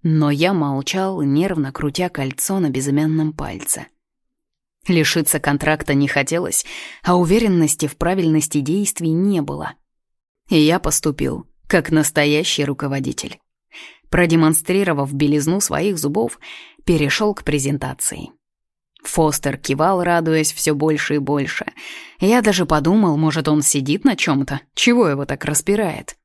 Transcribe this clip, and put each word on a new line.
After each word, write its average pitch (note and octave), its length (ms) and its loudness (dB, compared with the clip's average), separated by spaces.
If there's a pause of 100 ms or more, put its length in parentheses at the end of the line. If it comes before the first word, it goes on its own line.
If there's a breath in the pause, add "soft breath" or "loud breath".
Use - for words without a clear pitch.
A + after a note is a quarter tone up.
Но D#3 280 2
я D#3+ 220 2
молчал, E3+ 680 -2
нервно D3 500 0
крутя D3+ 380 -4
кольцо C#3+ 500 -4
на E3 100 0
безымянном D3+ 640 0
пальце. - 540 -6 (1000)
Лишиться D#3+ 520 2
контракта D3+ 540 0
не C#3 140 2
хотелось, D3+ 580 -2 (380 loud breath)
а F3+ 120 2
уверенности F3+ 720 2
в - 100 -10
правильности D#3 640 0
действий E3+ 500 -2
не F3+ 300 2
было. C#3+ 340 -8 (760)
И E3 80 4
я D#3 220 4
поступил, D3 680 -4 (220)
как E3 240 2
настоящий D3 720 2
руководитель. C3+ 760 -6 (680 loud breath)
Продемонстрировав E3 1040 2
белизну D3 460 0
своих F3+ 380 -2
зубов, D#3 420 -4 (460 loud breath)
перешел E3 480 0
к - 100 -10
презентации. C#3 880 -4 (720)
Фостер D3 540 0
кивал, F3 460 0
радуясь D#3+ 500 0
все - 200 -2
больше D3+ 420 0
и D3 40 2
больше. C#3+ 460 -4 (540 loud breath)
Я A3+ 220 4
даже F#3+ 240 2
подумал, D#3 520 2
может, D#3 300 0
он D3+ 140 2
сидит C#3+ 440 0
на C4+ 100 4
чем-то, C#3 460 -2 (120)
чего A#3+ 340 4
его C#3 180 -2
так - 180 -8
распирает. F#3+ 800 -2